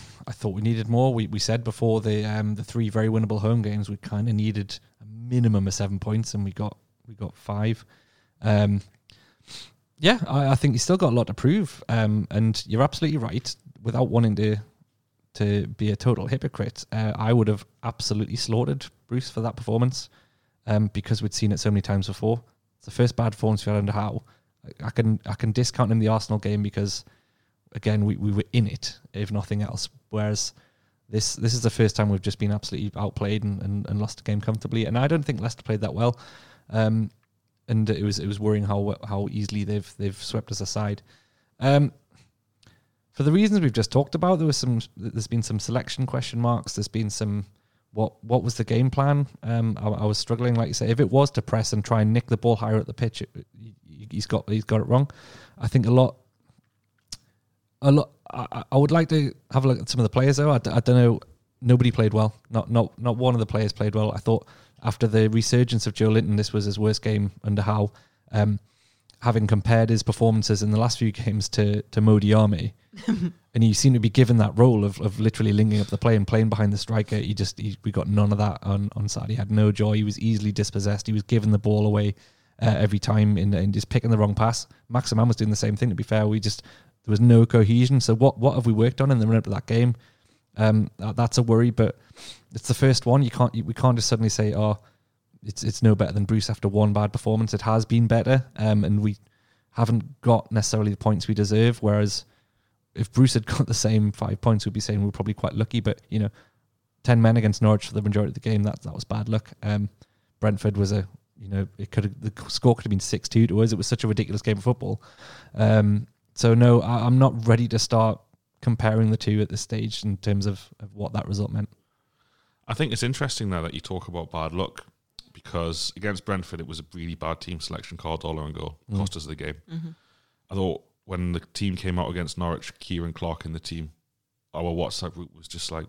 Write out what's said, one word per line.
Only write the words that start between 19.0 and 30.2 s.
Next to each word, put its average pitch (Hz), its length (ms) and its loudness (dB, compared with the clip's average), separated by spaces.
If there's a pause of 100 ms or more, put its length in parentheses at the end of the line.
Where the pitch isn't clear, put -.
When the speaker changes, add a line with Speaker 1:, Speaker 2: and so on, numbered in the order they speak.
Speaker 1:
Bruce 127 240 -6
for 113 120 -8
that 113 120 -6
performance, 117 540 -2 (580)
um, 107 260 2
because 107 300 -4
we'd 104 120 -4
seen 104 180 0
it - 80 -4
so 107 100 0
many 101 120 2
times 98 260 -2
before. 110 340 -2 (360)
It's - 80 -20
the - 40 -16
first 123 240 0
bad 117 180 -2
performance 110 320 -2
we 104 60 -2
had 104 80 0
under 101 140 0
Howe. 104 320 -4 (420)
I, - 200 -12
I 113 40 -8
can, 110 360 0
I 101 80 -6
can 110 180 -2
discount 117 400 0
him 113 80 2
the 107 80 2
Arsenal 107 320 -2
game 104 220 -2
because, 101 420 -4 (680)
again, 104 320 0
we, 104 120 0
we 104 160 -2
were 101 200 -2
in 117 140 2
it, - 320 -10 (140)
if 101 180 -8
nothing 104 320 -4
else. - 260 -8 (220)
Whereas 107 440 -4 (540)